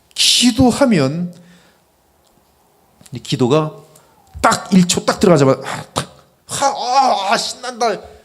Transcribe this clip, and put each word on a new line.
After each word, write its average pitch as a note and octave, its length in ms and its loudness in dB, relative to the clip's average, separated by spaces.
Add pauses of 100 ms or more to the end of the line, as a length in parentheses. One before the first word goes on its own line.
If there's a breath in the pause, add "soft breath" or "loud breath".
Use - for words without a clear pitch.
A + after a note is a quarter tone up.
(160 soft breath)
기도하면 G#3+ 1200 2 (1800 soft breath)
이 A#2+ 80 -12
기도가 D3 560 -2 (640 soft breath)
딱 - 320 0
일 F#3 140 6
초 - 180 -4
딱 - 140 -2
들어가자마자, C#3+ 440 4
아, - 200 -12 (100)
탁, - 320 -12 (220)
하, - 180 -4
아, A#3 640 0
아, A3+ 60 2
신난다. A#3 640 -6 (240 loud breath)